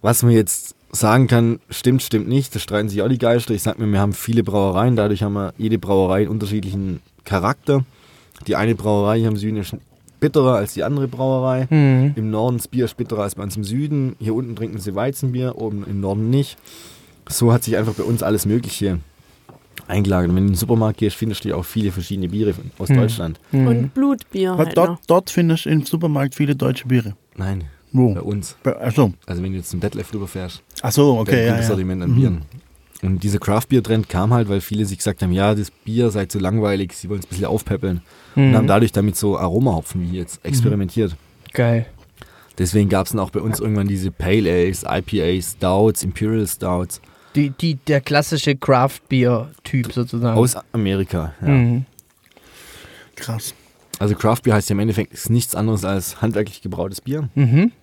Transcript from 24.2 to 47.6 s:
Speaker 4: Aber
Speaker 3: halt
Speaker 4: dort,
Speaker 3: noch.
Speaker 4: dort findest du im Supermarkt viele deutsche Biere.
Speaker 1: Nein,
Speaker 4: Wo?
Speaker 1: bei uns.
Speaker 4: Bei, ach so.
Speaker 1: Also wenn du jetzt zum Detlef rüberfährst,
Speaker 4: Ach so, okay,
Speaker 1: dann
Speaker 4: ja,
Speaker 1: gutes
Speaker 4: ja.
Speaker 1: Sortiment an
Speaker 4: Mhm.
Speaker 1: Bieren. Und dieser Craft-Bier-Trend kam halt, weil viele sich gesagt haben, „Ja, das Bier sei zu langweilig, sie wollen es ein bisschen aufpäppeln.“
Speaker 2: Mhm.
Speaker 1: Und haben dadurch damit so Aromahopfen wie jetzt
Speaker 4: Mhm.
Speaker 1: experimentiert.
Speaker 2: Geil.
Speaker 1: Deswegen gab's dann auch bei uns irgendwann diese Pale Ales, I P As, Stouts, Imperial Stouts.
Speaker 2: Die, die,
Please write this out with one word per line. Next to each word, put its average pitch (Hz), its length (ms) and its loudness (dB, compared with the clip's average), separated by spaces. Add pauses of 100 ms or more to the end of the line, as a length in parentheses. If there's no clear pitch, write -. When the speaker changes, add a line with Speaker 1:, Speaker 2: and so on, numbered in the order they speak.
Speaker 4:
Aber 165 120 2
Speaker 3:
halt 170 120 -2
Speaker 4:
dort, 170 120 4
Speaker 3:
noch. 175 180 -6
Speaker 4:
dort 180 220 4
findest 165 360 2
du - 40 -4
im 156 160 2
Supermarkt 147 500 -2
viele 143 200 0
deutsche 131 320 -2
Biere. 113 280 0 (200)
Speaker 1:
Nein, 95 300 -4 (260)
Speaker 4:
Wo? 123 220 4
Speaker 1:
bei 87 80 -4
uns. 101 420 -6
Speaker 4:
Bei, 135 180 -2
ach 117 120 -2
so. 104 200 4 (120)
Speaker 1:
Also 87 180 -6
wenn 95 80 -4
du 95 60 -6
jetzt 90 140 -10
zum 87 100 -4
Detlef 104 320 -6
rüberfährst, 95 500 -10 (180)
Speaker 4:
Ach 120 100 -2
so, 139 280 4
okay, 101 120 0
Speaker 1:
dann 123 100 4
Speaker 4:
ja, 113 100 2
Speaker 1:
gutes 117 140 0
Speaker 4:
ja. - 20 0
Speaker 1:
Sortiment 92 360 -2
an 87 80 0
Speaker 4:
Mhm. 117 40 4
Speaker 1:
Bieren. 107 260 2 (600)
Und 95 200 -2
dieser 104 160 0
Craft-Bier-Trend 110 720 0
kam 120 240 0
halt, 117 160 2
weil 98 120 0
viele 104 240 -2
sich 98 120 -6
gesagt - 240 -4
haben, 92 120 0
„Ja, 98 200 2
das 101 160 -4
Bier 117 400 -2
sei 101 180 -2
zu 104 120 -6
langweilig, 98 540 0
sie - 160 -14
wollen 101 100 -4
es 90 60 -10
ein - 40 -20
bisschen 92 160 -4
aufpäppeln.“ 95 560 -2 (340)
Speaker 2:
Mhm. 135 160 6
Speaker 1:
Und 123 40 6
haben 107 120 4
dadurch 110 260 4
damit 101 240 0
so 101 200 0
Aromahopfen 92 640 0
wie 87 160 -4
jetzt - 260 -10
Speaker 4:
Mhm. - 60 -6
Speaker 1:
experimentiert. 104 680 0 (380)
Speaker 2:
Geil. 117 320 2 (720)
Speaker 1:
Deswegen 98 320 2
gab's 95 220 0
dann 110 80 -2
auch 95 120 -2
bei 104 100 -2
uns 107 180 -2
irgendwann 104 280 0
diese 95 240 -2
Pale 95 380 2
Ales, 90 400 2
I 95 140 -2
P 101 180 -2 (160)
As, 87 140 -6
Stouts, 98 520 2
Imperial 107 440 -2
Stouts. 90 540 -4 (340)
Speaker 2:
Die, 143 160 2
die, 160 240 -2